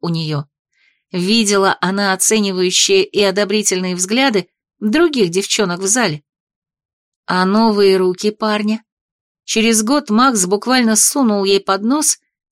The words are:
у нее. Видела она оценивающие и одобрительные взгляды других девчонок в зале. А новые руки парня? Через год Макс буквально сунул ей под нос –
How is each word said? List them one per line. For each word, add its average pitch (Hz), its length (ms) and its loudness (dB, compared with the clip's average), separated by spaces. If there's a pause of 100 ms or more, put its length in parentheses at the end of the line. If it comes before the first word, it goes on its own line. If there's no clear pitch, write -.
у 175 80 -4
нее. 156 360 -4 (680)
Видела 196 680 0
она 190 320 -2
оценивающие 190 880 0
и - 180 -2
одобрительные 190 760 0
взгляды 208 520 -2 (320)
других 247 500 2
девчонок 185 500 -2
в 190 60 -6
зале. 196 380 -2 (1040)
А 185 180 0
новые 202 520 2
руки 185 340 -2
парня? 214 520 -2 (600)
Через 220 400 0
год 285 260 -2
Макс 220 380 2
буквально 226 480 0
сунул 208 480 0
ей 196 160 2
под 196 240 -2
нос – 277 340 0 (340)